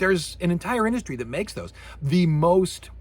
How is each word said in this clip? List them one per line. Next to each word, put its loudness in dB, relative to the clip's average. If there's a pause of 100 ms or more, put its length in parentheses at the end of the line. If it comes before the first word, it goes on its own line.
there's 0
an 0
entire 0
industry -2
that -8
makes -6
those. -10 (300)
The 4
most 2 (100)